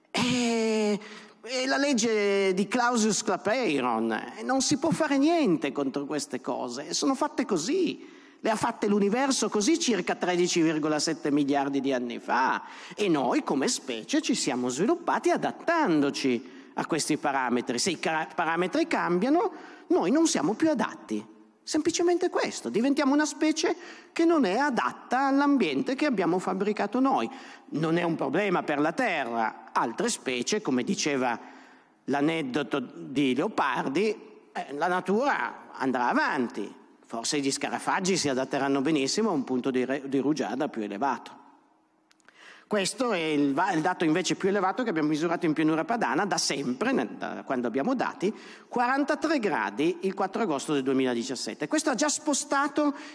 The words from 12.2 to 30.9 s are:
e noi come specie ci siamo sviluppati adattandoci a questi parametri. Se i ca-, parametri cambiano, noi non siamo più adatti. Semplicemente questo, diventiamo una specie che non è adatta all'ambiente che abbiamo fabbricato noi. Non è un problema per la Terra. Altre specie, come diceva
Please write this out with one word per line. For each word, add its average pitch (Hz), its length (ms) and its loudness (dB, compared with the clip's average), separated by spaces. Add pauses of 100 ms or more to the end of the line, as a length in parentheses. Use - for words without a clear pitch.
e 208 120 0
noi 156 360 2
come 151 240 0
specie 127 540 -4
ci 285 120 0
siamo 123 340 -2
sviluppati 214 600 0
adattandoci 147 1300 0 (160)
a - 120 -4
questi 151 300 0
parametri. 127 600 -2
Se 196 120 -2
i 160 100 -4
ca-, 160 340 -2
parametri 180 540 0
cambiano, 226 640 2 (360)
noi 240 220 2
non 320 160 4
siamo 170 280 0
più 320 140 2
adatti. - 680 -4 (320)
Semplicemente 339 600 2
questo, 285 380 -2
diventiamo 269 460 2
una 294 100 6
specie 311 520 0 (360)
che 339 120 2
non 330 200 6
è 185 120 2
adatta 247 720 0
all'ambiente 269 680 2
che 285 100 0
abbiamo 185 360 2
fabbricato 202 580 -2
noi. 233 320 2 (360)
Non 165 300 0
è 175 60 2
un 170 140 0
problema 165 480 0
per 143 160 -2
la 151 100 2
Terra. 127 800 -2
Altre 160 380 0
specie, 120 540 -2
come 127 200 0
diceva 127 560 -2 (680)